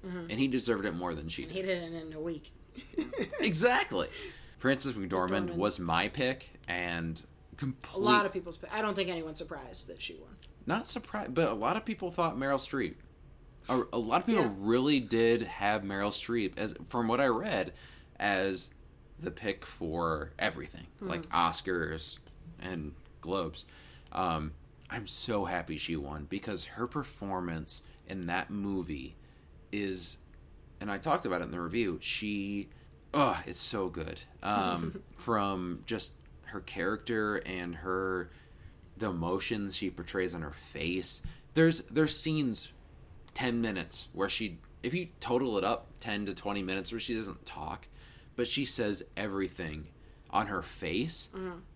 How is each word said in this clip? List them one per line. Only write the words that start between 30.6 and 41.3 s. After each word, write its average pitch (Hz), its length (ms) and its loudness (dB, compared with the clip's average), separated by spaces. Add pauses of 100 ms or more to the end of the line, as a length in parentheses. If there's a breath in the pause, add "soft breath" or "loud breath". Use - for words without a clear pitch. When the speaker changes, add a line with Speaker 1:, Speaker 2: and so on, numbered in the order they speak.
Speaker 2:
and 101 120 -4
I 98 60 -2
talked 147 280 2
about 87 160 2
it - 40 -2
in 58 60 -8
the 87 100 -4
review, 90 400 0
she, 101 680 -2 (440 loud breath)
ugh, 135 240 4 (100)
it's - 120 -4
so 98 300 0
good. 80 320 -6 (220)
Um, 92 680 0
Speaker 1:
<laughs> - 80 -20
Speaker 2:
from 95 680 0
just - 280 -4 (320)
her 104 140 -8
character 104 840 0
and 87 300 -4
her, 92 540 0 (680 loud breath)
the 110 100 0
emotions 95 680 0
she 95 140 -2
portrays 87 460 -2
on 82 60 -4
her 78 100 -4
face. - 680 -4 (340 loud breath)